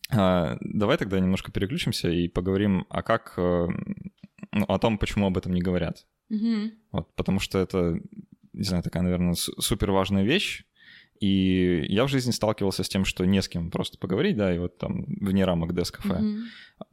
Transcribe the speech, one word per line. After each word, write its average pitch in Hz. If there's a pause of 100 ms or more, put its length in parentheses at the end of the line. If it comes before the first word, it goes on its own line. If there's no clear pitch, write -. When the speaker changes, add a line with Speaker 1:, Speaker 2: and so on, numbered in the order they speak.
(120)
Speaker 1:
А, 92
давай 107
тогда 98
немножко 92
переключимся 101
и 85
поговорим, 95
а -
как, -
э, 87 (880)
ну, 101
о 95
том, 113
почему -
об 92
этом 90
не 90
говорят. 87 (240)
Speaker 2:
Мгм. 220 (120)
Speaker 1:
Вот, -
потому -
что -
это, 87 (540)
не -
знаю, 90
такая, 82
наверное, 90
с-, -
суперважная 98
вещь. 151 (560)
И 92
я 110
в -
жизни 127
сталкивался 101
с -
тем, 95
что -
не 95
с -
кем 85
просто -
поговорить, 127
да, 95
и 85
вот 87
там - (160)
вне 98
рамок 85
дес-кафе. 87
Speaker 2:
Мгм. 214 (400)